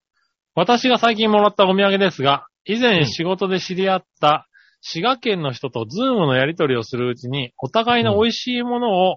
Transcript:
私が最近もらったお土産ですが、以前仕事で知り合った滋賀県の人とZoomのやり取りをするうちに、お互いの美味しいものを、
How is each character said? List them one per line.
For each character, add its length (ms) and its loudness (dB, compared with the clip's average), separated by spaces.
私 340 2
が 100 2
最 180 2
近 140 0
も 80 4
ら 100 4
っ 60 0
た 100 4
お 100 4
土 80 2
産 160 2
で 120 2
す 120 -6
が、 240 2
以 140 -4
前 280 4
仕 180 -6
事 240 -2
で 120 -2
知 160 -8
り 120 -2
合 100 0
っ 60 -8
た 280 2
滋 200 -8
賀 140 0
県 260 -4
の 100 -4
人 180 -10
と 140 -6
Zoom 420 -2
の 80 2
や 100 2
り 120 -4
取 180 0
り 40 -2
を 40 -4
す 140 -10
る 120 -2
う 60 -4
ち 140 -12
に、 280 -6
お 120 -8
互 340 0
い 20 0
の 160 2
美 80 2
味 40 -2
し 260 -6
い 40 -4
も 180 -4
の 300 2
を、 60 -4